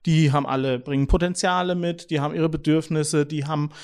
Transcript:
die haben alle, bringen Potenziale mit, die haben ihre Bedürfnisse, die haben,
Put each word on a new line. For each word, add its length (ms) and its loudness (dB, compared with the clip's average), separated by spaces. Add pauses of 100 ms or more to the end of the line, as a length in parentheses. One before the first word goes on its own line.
die 260 4
haben 140 0
alle, 340 -2
bringen 280 -2
Potenziale 680 0
mit, 340 -6
die 120 0
haben 120 -4
ihre 140 0
Bedürfnisse, 800 0
die 180 -6
haben, 280 -2 (120)